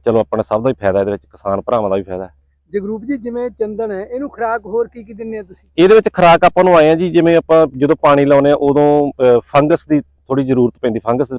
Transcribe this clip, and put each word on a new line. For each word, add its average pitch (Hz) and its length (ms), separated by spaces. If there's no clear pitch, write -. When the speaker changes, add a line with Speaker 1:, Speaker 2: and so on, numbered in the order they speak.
Speaker 1:
ਚਲੋ 113 140
ਆਪਣਾ 107 240
ਸਭ 107 200
ਦਾ 135 60
ਹੀ 127 40
ਫਾਇਦਾ 98 260
ਇਹਦੇ 98 120
ਵਿੱਚ, 101 140
ਕਿਸਾਨ 98 360
ਭਰਾਵਾਂ 110 280
ਦਾ 95 60
ਵੀ 98 80
ਫਾਇਦਾ। 92 260
Speaker 2:
ਜਗਰੂਪ 208 300
ਜੀ, 269 140
ਜਿਵੇਂ 240 320
ਚੰਦਨ 214 420
ਹੈ, 196 140
ਇਹਨੂੰ 262 240
ਖੁਰਾਕ 226 360
ਹੋਰ 226 220
ਕੀ 240 160
ਕੀ 220 100
ਦਿੰਦੇ 220 240
ਆ 208 60
ਤੁਸੀਂ? - 340
Speaker 1:
ਇਹਦੇ 190 180
ਵਿੱਚ 214 180
ਖੁਰਾਕ 170 300
ਆਪਾਂ 175 200
ਨੂੰ 180 140
ਆਏ 156 120
ਆ 165 60
ਜੀ, 175 140
ਜਿਵੇਂ 165 280
ਆਪਾਂ 160 300
ਜਦੋਂ 147 240
ਪਾਣੀ 143 240
ਲਾਉਂਦੇ 143 260
ਆ 147 40
ਉਦੋਂ, 147 560
ਅ, 120 160
ਫੰਗਸ 151 480
ਦੀ 147 140
ਥੋੜ੍ਹੀ - 440
ਜ਼ਰੂਰਤ 127 360
ਪੈਂਦੀ, 113 180
ਫੰਗਸ 123 280